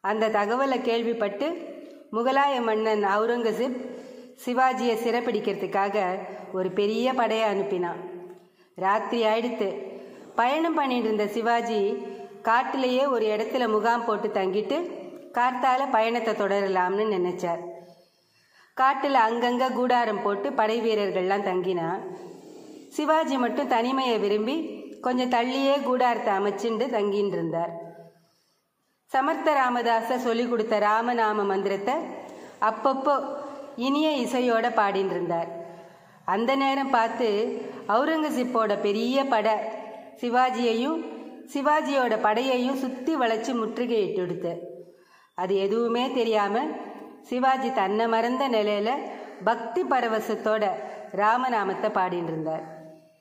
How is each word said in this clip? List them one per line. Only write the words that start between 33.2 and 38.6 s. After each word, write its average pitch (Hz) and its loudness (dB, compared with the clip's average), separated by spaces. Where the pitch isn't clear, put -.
இனிய 277 0
இசையோட 240 2
பாடின்னு 196 2
இருந்தார். 170 -2
அந்த 233 2
நேரம் 269 0
பார்த்து 233 0
அவுரங்கசீப்போட 247 2